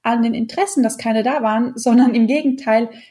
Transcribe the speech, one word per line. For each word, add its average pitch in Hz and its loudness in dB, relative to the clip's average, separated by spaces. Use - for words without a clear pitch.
an 233 0
den 233 0
Interessen, 247 -2
dass 220 -2
keine 220 -2
da 262 -2
waren, 226 -2
sondern 240 4
im 226 2
Gegenteil, 247 0